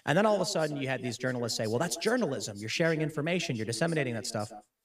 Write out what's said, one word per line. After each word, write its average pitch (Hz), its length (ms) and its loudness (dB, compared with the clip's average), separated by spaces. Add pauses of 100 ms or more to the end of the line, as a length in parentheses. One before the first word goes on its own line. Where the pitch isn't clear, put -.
And 147 120 4
then 208 80 6
all 214 100 6
of 185 60 2
a 175 40 2
sudden 151 320 0
you 135 100 -2
had 131 140 -2
these 123 160 -4
journalists 123 400 -2
say, 117 100 0
"Well, 113 120 2
that's 170 180 0
journalism. 139 600 0
You're 107 120 -6
sharing 165 320 2
information, 156 540 0
you're 110 100 -2
disseminating 139 500 0
that 104 120 -6
stuff." 104 240 -4 (340)